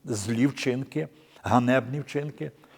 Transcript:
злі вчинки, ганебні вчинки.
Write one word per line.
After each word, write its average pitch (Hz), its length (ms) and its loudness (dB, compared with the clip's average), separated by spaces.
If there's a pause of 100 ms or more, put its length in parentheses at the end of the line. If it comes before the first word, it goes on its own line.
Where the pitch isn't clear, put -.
злі 113 420 0
вчинки, 135 640 -2 (340)
ганебні 123 580 2
вчинки. 143 500 -6 (280)